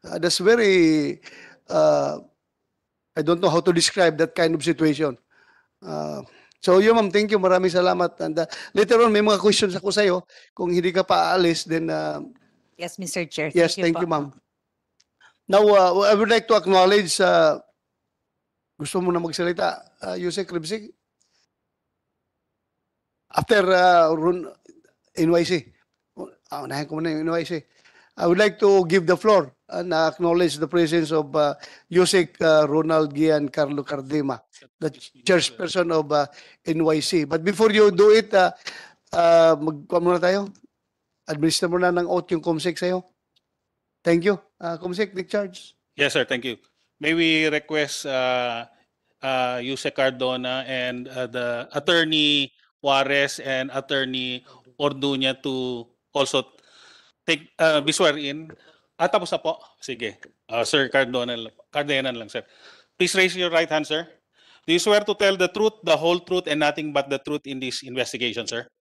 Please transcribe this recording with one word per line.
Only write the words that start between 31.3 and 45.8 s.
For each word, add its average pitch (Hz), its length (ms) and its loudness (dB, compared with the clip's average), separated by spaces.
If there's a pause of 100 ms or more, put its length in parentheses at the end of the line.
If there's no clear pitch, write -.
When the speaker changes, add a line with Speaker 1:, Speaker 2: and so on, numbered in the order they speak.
Speaker 1:
ah, 147 160 0 (400)
Yusek, 175 480 2
ah, 156 240 4
Ronald 156 480 0
Gian 147 400 0
Carlo 143 320 -4
Cardema, 139 560 -6 (400)
the 156 80 -6 (320)
chairperson 170 720 -2
of, 156 200 0
ah, 147 120 2 (400)
N 165 160 -2
Y 156 240 2
C. 151 240 -2
But 160 160 -2
before 208 240 2
you 208 240 4
do 208 240 6
it, 220 160 0
ah, 185 240 2 (560)
ah, 170 480 6
magkuha 156 400 -4
muna 175 160 2
tayo. 190 320 0 (800)
Administer 160 400 -2
muna 175 240 2
ng 175 160 -2
oath 175 240 -2
yung 165 80 -2
comsec 160 400 -4
sa'yo. 180 240 -4 (960)
Thank 170 240 2
you. 196 160 0 (160)
Ah, 170 240 -10
comsec, 185 320 -6
Nick 185 160 -10
Charles. 202 480 -8 (160)